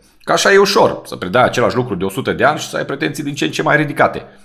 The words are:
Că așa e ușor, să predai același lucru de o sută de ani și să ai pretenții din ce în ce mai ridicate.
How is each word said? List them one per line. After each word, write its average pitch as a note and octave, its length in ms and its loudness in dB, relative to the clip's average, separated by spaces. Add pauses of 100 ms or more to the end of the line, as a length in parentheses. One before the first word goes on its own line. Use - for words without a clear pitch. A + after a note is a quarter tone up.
(220)
Că - 100 -2
așa G3 200 2
e G3 60 6
ușor, G3 460 2
să - 120 -12
predai G#2 280 2
același G#2+ 320 0
lucru B2 180 -2
de F2+ 100 -4
o F#2+ 60 -2
sută A2 220 -4
de F2 120 0
ani D3+ 140 2
și - 100 -10
să D#3 80 -10
ai D#3 80 -4
pretenții D3+ 380 -6
din C#3+ 120 -6
ce D#3 100 -4
în E3+ 60 -2
ce C#3+ 120 -4
mai D3 140 2
ridicate. D3 500 0 (180)